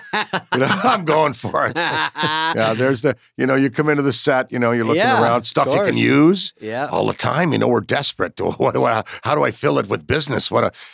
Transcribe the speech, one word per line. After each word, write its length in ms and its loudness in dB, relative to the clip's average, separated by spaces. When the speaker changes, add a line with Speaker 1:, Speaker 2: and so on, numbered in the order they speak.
Speaker 1:
<laughs> 400 -6
Speaker 2:
you 80 0
know, 60 2
<laughs> 180 -2
I'm 200 0
going 280 2
for 340 -2
it. 160 -6
Speaker 1:
<laughs> 380 -2
Speaker 2:
Yeah, 220 0
there's 280 0
the, 140 0
you 100 0
know, 80 2
you 160 2
come 180 -2
into 140 2
the 100 2
set, 380 0
you 80 -4
know, 140 2
you're 120 0
looking 180 0
Speaker 1:
Yeah, 200 2
Speaker 2:
around, 160 2
Speaker 1:
of 80 -6
Speaker 2:
stuff 220 0
you 60 2
can 100 2
Speaker 1:
course. 140 0
Speaker 2:
use 640 4
Speaker 1:
Yeah. 300 -6
Speaker 2:
all 160 0
the 60 0
time. 400 0
You 60 0
know, 100 2
we're 120 2
desperate. 600 -4
<laughs> 180 -4
What 160 0
do 100 0
I, 200 0
how 140 0
do 80 2
I 80 0
fill 260 -2
it 100 -2
with 180 -4
business? 440 0
What 140 2
a, 80 -2